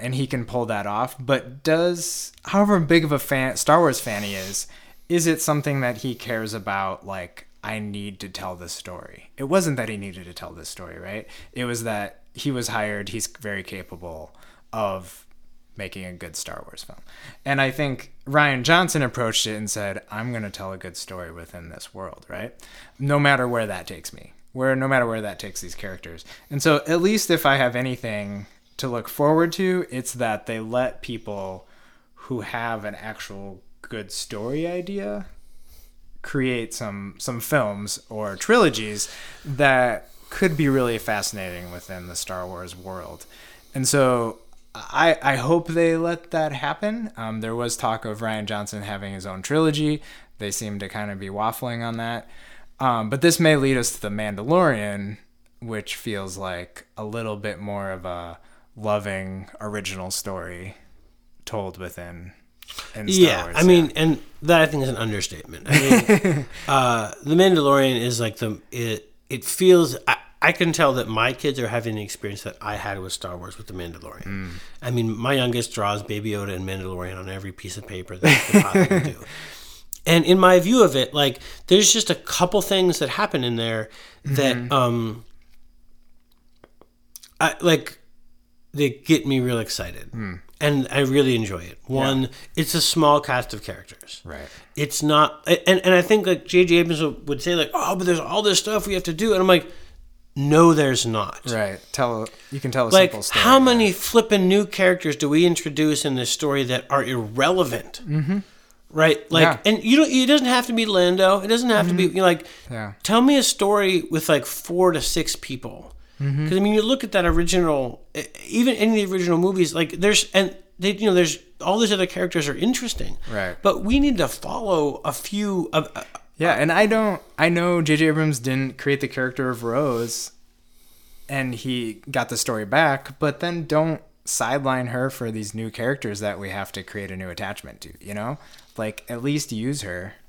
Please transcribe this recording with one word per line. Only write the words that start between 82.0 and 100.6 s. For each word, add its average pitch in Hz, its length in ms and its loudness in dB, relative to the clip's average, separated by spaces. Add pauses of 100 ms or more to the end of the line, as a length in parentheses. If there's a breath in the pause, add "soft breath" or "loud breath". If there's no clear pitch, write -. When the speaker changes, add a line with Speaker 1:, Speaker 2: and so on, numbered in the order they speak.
Speaker 2:
a 170 40 2
couple - 460 0
things 185 380 2
that 143 120 -2
happen 202 340 -2
in 120 120 -2
there 113 320 -2 (360 loud breath)
that, 135 320 2
Speaker 1:
Mm-hmm. 123 160 -4
Speaker 2:
um, 117 520 0 (2250)
I, 160 200 2
like, - 380 2 (720)
they 143 180 0
get 139 360 2
me 135 140 2
real 123 180 0
excited. - 540 -8
Speaker 1:
Mm. 98 280 -8 (200)
Speaker 2:
And 143 300 2
I 135 100 2
really 131 340 4
enjoy 101 280 -2
it. - 160 -18 (100)
Speaker 1:
Yeah. 127 80 -4
Speaker 2:
One, 135 320 2 (280 loud breath)
it's 160 180 0
a 165 60 2
small 147 400 6
cast 127 340 -2
of 107 80 -10
characters. - 640 -14
Speaker 1:
Right. 71 220 -14 (300 loud breath)
Speaker 2:
It's - 260 -2
not, 151 400 4 (240)
and, 185 180 6
and 185 100 6
I 180 80 8
think, 202 240 4
like, 175 200 0
J 180 180 6
J 170 120 4
Abrams 165 260 2
would, 147 260 -4
would 143 140 -4
say, 175 120 0
like, 160 200 0
"Oh, 226 220 0
but 180 100 -2
there's 170 140 2
all 180 220 -2
this 202 180 4
stuff 214 260 -2
we 202 80 -4
have 185 100 -2
to 170 80 -4
do." 202 200 2
And 190 100 2
I'm 185 60 4
like, 175 220 6 (680 loud breath)
"No, 151 360 8